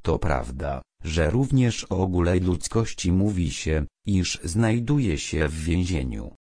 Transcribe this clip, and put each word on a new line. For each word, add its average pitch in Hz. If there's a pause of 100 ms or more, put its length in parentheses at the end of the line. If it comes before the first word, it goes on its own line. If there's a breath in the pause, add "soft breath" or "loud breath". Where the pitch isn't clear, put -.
To -
prawda, 67 (220)
że 80
również 127
o 90
ogóle 90
ludzkości 90
mówi 92
się, 78 (200)
iż 95
znajduje 113
się 78
w 78
więzieniu. 78